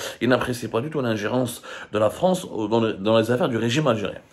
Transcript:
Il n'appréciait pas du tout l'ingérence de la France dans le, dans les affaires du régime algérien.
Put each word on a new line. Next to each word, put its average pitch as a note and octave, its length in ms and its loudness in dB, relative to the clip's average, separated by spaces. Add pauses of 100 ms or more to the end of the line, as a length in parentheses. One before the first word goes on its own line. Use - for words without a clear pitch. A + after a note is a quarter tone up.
(200)
Il A#2 100 2
n'appréciait A#2+ 400 0
pas A2+ 120 0
du D3+ 80 -6
tout D#3 120 -2
l'ingérence A#2 600 -2 (300)
de G#2 80 0
la G#2+ 100 4
France F3+ 380 0 (220)
dans A2+ 100 4
le, A2+ 140 2
dans G#2+ 260 2
les A2 100 2
affaires C#3 200 2
du A#2 80 0
régime A#2 300 0
algérien. A2 320 -2 (140)